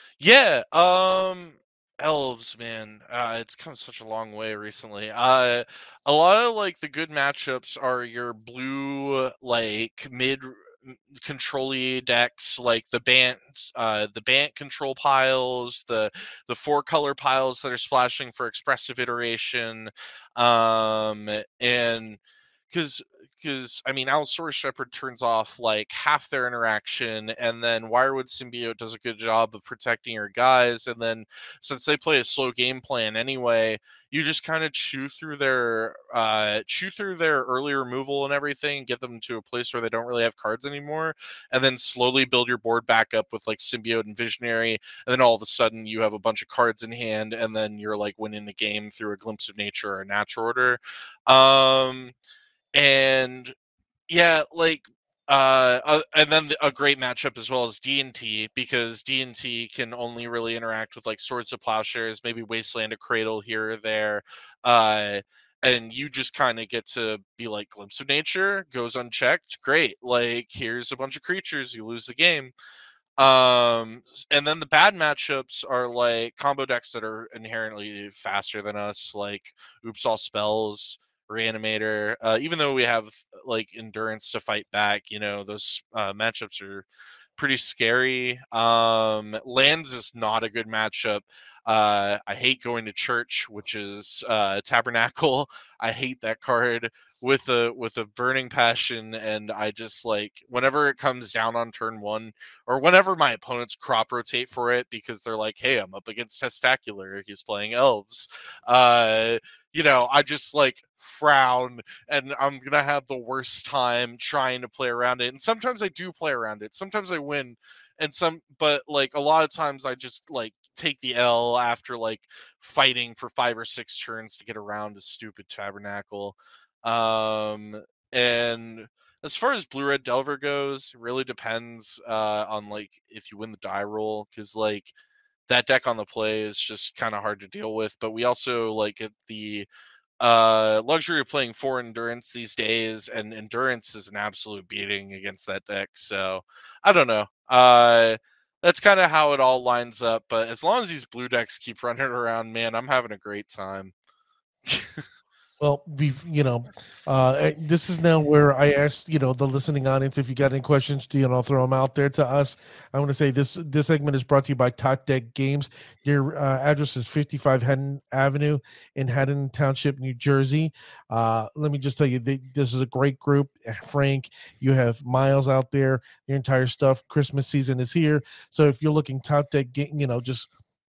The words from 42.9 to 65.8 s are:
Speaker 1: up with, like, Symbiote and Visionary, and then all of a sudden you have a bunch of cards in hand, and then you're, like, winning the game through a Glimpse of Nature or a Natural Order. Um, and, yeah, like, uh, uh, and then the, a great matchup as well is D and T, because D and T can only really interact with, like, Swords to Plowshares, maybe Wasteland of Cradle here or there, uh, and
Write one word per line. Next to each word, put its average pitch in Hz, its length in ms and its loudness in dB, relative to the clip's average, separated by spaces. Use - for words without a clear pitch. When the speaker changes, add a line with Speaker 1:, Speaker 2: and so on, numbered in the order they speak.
Speaker 1:
up 110 180 -2
with, 107 160 -12
like, 107 100 -4
Symbiote 113 480 -2
and 104 100 -14
Visionary, 113 580 -2
and 127 60 0
then 127 100 2
all 117 120 8
of 107 80 -4
a 107 40 -4
sudden 113 400 0
you 110 160 -6
have 107 120 2
a 104 60 -8
bunch 110 220 -2
of - 60 -12
cards 117 360 2
in 113 80 -12
hand, 110 420 -4
and 113 220 -4
then 107 240 -4
you're, 107 160 -4
like, 104 220 -4
winning 107 260 -8
the 101 100 -14
game 104 360 -4
through 104 240 -8
a - 20 -10
Glimpse 107 320 -8
of 101 80 -16
Nature 101 380 -6
or 95 80 -10
a 95 40 -14
Natural 104 400 -4
Order. 123 320 2
Um, 131 880 8
and, 135 800 4
yeah, 165 440 4
like, 165 300 2
uh, 131 560 6
uh, 151 180 4
and 151 180 6
then 156 160 2
the, 151 180 -2
a 139 60 2
great 139 280 2
matchup 127 380 -4
as 113 120 -10
well 127 160 0
is 110 140 -8
D 139 200 -2
and 131 140 -8
T, 107 400 -8
because 117 480 -4
D 131 200 -4
and 123 120 -10
T 117 340 -8
can 120 260 -10
only 120 340 -10
really 113 280 -4
interact 110 400 -8
with, 113 100 -14
like, 110 140 -8
Swords 120 300 -8
to 120 80 -10
Plowshares, 113 640 -4
maybe 117 200 -8
Wasteland 113 480 -6
of 110 80 -12
Cradle 110 400 -2
here 110 320 -6
or 110 60 -6
there, 107 440 -2
uh, 107 560 4
and 117 280 2